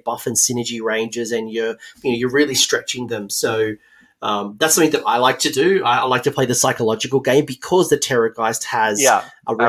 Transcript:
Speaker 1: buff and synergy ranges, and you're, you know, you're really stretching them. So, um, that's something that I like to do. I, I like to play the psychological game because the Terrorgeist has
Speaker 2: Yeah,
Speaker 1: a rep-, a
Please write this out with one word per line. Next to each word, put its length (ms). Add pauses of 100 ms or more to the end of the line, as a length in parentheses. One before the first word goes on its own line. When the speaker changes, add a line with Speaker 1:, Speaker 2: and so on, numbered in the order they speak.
Speaker 1:
buff 220
and 100
synergy 460
ranges, 500
and 200
you're, 240 (280)
you 80
know, 60
you're 140
really 240
stretching 520
them. 220
So, 460 (460)
um, 380
that's 160
something 160
that 140
I 120
like 220
to 120
do. 320
I, 140
I 80
like 180
to 80
play 140
the 100
psychological 640
game 260
because 440
the 80
Terrorgeist 680
has 360
Speaker 2:
Yeah, 220 (220)
Speaker 1:
a 80
rep-, 60
a 100